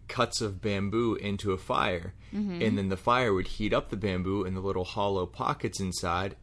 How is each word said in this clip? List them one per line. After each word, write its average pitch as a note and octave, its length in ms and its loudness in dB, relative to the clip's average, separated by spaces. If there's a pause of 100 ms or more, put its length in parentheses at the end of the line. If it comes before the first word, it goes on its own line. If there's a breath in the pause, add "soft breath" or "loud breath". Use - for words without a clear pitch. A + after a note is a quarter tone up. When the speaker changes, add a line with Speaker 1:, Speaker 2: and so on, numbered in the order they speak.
Speaker 1:
cuts - 340 0
of G2 200 -2
bamboo G#2 540 2
into G2+ 380 -2
a F#2+ 40 0
fire, F#2 560 0 (200 loud breath)
Speaker 2:
Mm-hmm. G3 280 -2
Speaker 1:
and A2 160 4
then G2 120 0
the F#2+ 80 0
fire A#2+ 360 4
would F#2 140 2
heat G#2+ 260 0
up - 160 2
the A2+ 80 -4
bamboo F#2+ 480 0
in F#2 80 -4
the F#2 80 -4
little F#2 240 0
hollow G2 400 0
pockets - 560 -2
inside, F2+ 600 0